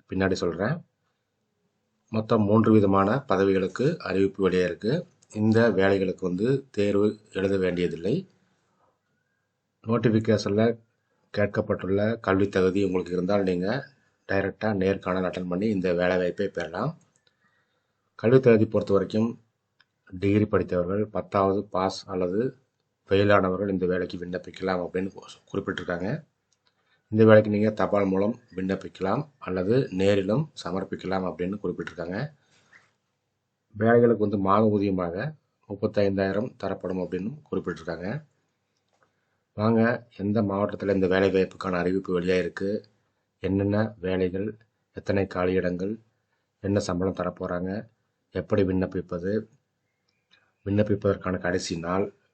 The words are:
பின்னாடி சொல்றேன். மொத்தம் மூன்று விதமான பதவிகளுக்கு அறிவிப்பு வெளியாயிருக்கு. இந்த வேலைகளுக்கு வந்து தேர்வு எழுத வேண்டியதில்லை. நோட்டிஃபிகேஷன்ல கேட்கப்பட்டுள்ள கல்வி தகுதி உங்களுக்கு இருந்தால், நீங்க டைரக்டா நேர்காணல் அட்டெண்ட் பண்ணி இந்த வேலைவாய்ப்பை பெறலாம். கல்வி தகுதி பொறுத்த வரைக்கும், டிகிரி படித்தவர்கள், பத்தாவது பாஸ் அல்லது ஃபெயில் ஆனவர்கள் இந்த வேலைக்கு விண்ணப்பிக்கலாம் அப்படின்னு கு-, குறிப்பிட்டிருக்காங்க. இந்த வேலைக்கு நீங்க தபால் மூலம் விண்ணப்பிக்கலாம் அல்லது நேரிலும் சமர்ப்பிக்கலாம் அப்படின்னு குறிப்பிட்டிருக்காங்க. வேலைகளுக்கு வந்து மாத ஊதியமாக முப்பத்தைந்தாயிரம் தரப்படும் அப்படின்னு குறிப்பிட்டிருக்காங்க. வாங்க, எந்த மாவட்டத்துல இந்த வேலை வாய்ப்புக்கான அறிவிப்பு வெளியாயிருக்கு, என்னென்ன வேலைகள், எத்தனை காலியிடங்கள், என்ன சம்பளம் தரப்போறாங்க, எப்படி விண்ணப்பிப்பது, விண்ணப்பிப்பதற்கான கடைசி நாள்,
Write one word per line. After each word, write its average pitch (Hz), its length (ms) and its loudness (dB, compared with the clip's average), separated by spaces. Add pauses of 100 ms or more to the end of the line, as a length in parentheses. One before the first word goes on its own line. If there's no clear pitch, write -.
(100)
பின்னாடி 95 220 0
சொல்றேன். 92 440 -4 (1300)
மொத்தம் 110 340 0
மூன்று 110 300 6
விதமான 101 480 4
பதவிகளுக்கு 98 800 0
அறிவிப்பு 95 520 0
வெளியாயிருக்கு. 90 440 0 (380)
இந்த 110 380 2
வேலைகளுக்கு 95 500 2
வந்து 101 500 -2
தேர்வு 104 480 0 (140)
எழுத 98 240 0
வேண்டியதில்லை. 90 720 -2 (1600)
நோட்டிஃபிகேஷன்ல 110 920 2 (560)
கேட்கப்பட்டுள்ள 104 840 -2
கல்வி 98 280 2
தகுதி 95 360 2
உங்களுக்கு 90 280 -4
இருந்தால், 92 300 0
நீங்க 92 260 -2 (600)
டைரக்டா 98 460 -2
நேர்காணல் 95 500 0
அட்டெண்ட் 90 240 -6
பண்ணி 92 200 -2
இந்த 92 260 0
வேலைவாய்ப்பை 90 540 0
பெறலாம். 90 440 -6 (1200)
கல்வி 123 260 4
தகுதி 110 260 6
பொறுத்த 101 260 -2
வரைக்கும், 98 360 0 (840)
டிகிரி 101 360 2
படித்தவர்கள், 92 600 -2
பத்தாவது 98 580 0
பாஸ் - 440 -4
அல்லது 92 320 -2 (720)
ஃபெயில் 101 240 4
ஆனவர்கள் 95 340 2
இந்த 92 180 -2
வேலைக்கு 90 320 -2
விண்ணப்பிக்கலாம் 90 640 -6
அப்படின்னு 95 280 -6
கு-, - 240 -20 (160)
குறிப்பிட்டிருக்காங்க. 92 560 -4 (1040)
இந்த 110 120 6
வேலைக்கு 107 260 10
நீங்க 104 200 2
தபால் 101 360 0
மூலம் 98 340 0 (140)
விண்ணப்பிக்கலாம் 95 760 -4 (100)
அல்லது 95 520 0
நேரிலும் 98 600 0 (120)
சமர்ப்பிக்கலாம் 92 640 -4
அப்படின்னு 87 340 -6
குறிப்பிட்டிருக்காங்க. 87 560 -8 (1600)
வேலைகளுக்கு 117 420 4
வந்து 104 220 0
மாத 98 280 4
ஊதியமாக 98 480 0 (540)
முப்பத்தைந்தாயிரம் 101 880 -2
தரப்படும் 92 420 -6
அப்படின்னு 92 440 -6
குறிப்பிட்டிருக்காங்க. 87 840 -8 (1300)
வாங்க, 113 500 2 (100)
எந்த 104 260 -2
மாவட்டத்துல 98 520 -2
இந்த 95 120 0
வேலை 95 240 4
வாய்ப்புக்கான 92 420 0
அறிவிப்பு 90 480 -2
வெளியாயிருக்கு, 92 500 -2 (720)
என்னென்ன 101 580 0
வேலைகள், 92 580 -2 (380)
எத்தனை 98 300 -2
காலியிடங்கள், 92 720 -2 (640)
என்ன 101 160 0
சம்பளம் 92 360 -2
தரப்போறாங்க, 90 560 -6 (640)
எப்படி 101 280 0
விண்ணப்பிப்பது, 92 680 -2 (1300)
விண்ணப்பிப்பதற்கான 98 720 0
கடைசி 90 400 -4
நாள், 92 280 -2 (280)